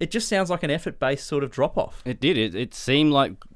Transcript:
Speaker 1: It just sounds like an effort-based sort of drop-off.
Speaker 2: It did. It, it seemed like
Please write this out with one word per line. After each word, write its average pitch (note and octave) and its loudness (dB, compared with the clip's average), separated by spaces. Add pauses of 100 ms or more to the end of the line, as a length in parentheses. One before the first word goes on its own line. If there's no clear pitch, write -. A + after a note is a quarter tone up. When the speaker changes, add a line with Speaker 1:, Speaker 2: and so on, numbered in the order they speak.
Speaker 1:
It - -2
just A3+ -2
sounds F#3+ 0
like E3+ 0
an D3+ -2
effort-based C#3 -2
sort C#3+ -2
of C3+ -8
drop-off. - -2
Speaker 2:
It B2 -6
did. D3+ 4
It, G#2+ 0
it A2+ -6
seemed D3 2
like C3+ 4 (240)